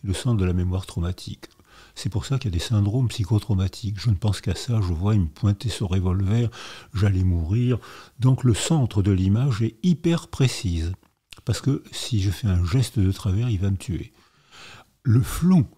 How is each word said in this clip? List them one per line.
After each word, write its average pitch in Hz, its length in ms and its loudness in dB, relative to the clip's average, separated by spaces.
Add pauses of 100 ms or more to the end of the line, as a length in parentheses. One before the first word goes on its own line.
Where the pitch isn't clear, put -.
le 95 100 -2
centre 120 220 -2
de 92 80 2
la 90 80 2
mémoire 90 340 -2
traumatique. - 600 -8 (500)
C'est - 120 -8
pour - 160 -4
ça 135 140 -2
qu'il 101 120 -4
y 85 40 -2
a - 20 -2
des 82 80 -2
syndromes 110 440 0
psychotraumatiques. 101 920 -2
Je 120 100 0
ne 98 40 2
pense 98 260 -2
qu'à 90 140 -4
ça, 113 260 -2
je 90 120 -2
vois, 98 220 0
il 101 80 4
me 82 40 0
pointait 101 420 -2
ce - 140 -6
revolver, 95 680 0 (460)
j'allais 92 300 2
mourir. 98 540 2 (420)
Donc 131 240 2
le 113 100 4
centre 127 480 0
de 101 80 2
l'image 101 500 2
est 110 220 -2
hyper 170 460 0
précise. 90 640 -2 (520)
Parce - 160 -2
que 139 300 0
si - 300 -4
je 98 100 2
fais - 160 -4
un 90 180 2
geste 107 360 0
de 95 100 4
travers, 101 400 -2
il 98 80 0
va 98 120 0
me 98 60 0
tuer. - 360 -8 (920)
Le 123 180 6
flou, 175 460 4 (120)